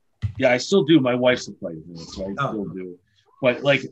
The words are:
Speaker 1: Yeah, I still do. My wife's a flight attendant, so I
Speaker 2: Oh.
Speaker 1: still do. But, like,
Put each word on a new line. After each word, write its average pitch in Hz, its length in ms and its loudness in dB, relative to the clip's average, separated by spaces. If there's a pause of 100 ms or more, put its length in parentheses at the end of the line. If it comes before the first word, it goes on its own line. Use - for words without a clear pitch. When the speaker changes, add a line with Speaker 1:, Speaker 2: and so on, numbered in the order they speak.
(380)
Speaker 1:
Yeah, 127 160 4
I 127 60 2
still 196 260 2
do. 156 160 6
My 123 140 0
wife's 123 340 0
a 101 60 -16
flight 85 200 -12
attendant, 80 320 -18
so 95 220 -10
I 98 100 -8
Speaker 2:
Oh. 135 120 -4
Speaker 1:
still 104 180 -6
do. 92 280 -12 (440)
But, 123 220 2
like, 139 180 4 (100)